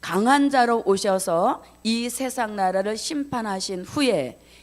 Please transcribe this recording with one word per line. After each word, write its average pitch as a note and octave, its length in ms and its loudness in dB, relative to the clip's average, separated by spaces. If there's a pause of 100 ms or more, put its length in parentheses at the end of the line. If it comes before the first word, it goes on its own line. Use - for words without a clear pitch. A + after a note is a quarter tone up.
강한 C4 500 2
자로 A#3+ 340 4
오셔서 F#3+ 760 2 (180)
이 A#3 280 -2
세상 A#3+ 460 -4
나라를 G3 400 0
심판하신 G#3+ 840 -6
후에 F#3 580 0 (240)